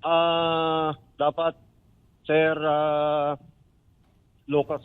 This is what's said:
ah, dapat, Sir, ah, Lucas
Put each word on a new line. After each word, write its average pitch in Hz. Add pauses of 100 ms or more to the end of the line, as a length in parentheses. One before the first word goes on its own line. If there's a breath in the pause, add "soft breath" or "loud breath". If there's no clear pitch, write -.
ah, 165 (240)
dapat, 156 (720)
Sir, 160
ah, 151 (1120)
Lucas 143